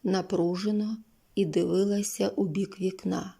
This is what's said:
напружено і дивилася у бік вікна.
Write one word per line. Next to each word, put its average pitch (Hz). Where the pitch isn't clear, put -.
напружено 190
і 196
дивилася 196
у -
бік 190
вікна. 190